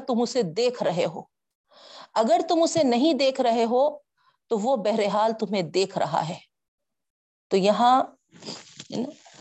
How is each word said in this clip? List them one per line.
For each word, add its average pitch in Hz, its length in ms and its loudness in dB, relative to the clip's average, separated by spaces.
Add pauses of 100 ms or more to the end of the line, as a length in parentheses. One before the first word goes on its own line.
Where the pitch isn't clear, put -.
تم 240 160 0
اسے 240 200 -2
دیکھ 220 400 -2
رہے 165 220 -2
ہو۔ 165 180 -8 (920)
اگر 262 340 2
تم 339 140 2
اسے 330 200 2
نہیں 269 320 4
دیکھ 262 260 0
رہے 233 240 2
ہو 262 340 0 (480)
تو 226 120 -2
وہ 247 180 0
بہرحال 214 560 0
تمہیں 208 300 -4
دیکھ 180 360 -2
رہا 156 300 -2
ہے۔" - 100 -10 (1080)
تو 190 80 0
یہاں 208 460 4 (1400)